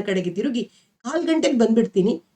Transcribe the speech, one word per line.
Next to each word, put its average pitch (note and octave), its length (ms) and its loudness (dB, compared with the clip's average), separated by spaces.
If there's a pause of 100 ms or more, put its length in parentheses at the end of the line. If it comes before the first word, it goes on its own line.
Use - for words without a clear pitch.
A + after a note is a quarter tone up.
ಕಡೆಗೆ F#3 240 -2
ತಿರುಗಿ, A#3 420 -4 (320)
"ಕಾಲ್ D#4 220 -4
ಗಂಟೆಗೆ D#4+ 320 2
ಬಂದ್ಬಿಡ್ತೀನಿ, A3 640 2 (120)